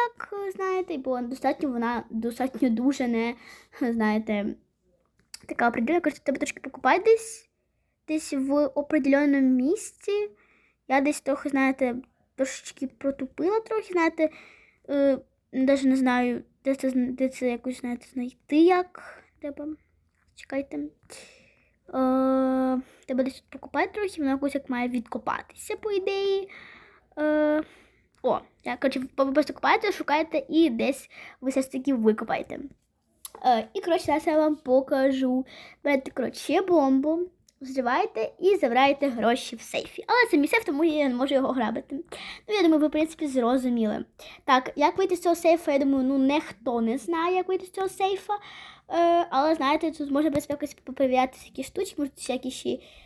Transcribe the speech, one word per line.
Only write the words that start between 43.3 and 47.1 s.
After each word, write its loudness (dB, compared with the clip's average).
Так, 2
як 2
вийти 0
з -8
цього 4
сейфа, 2
я 2
думаю, 2
ну, 2
ніхто 0
не 0
знає, -2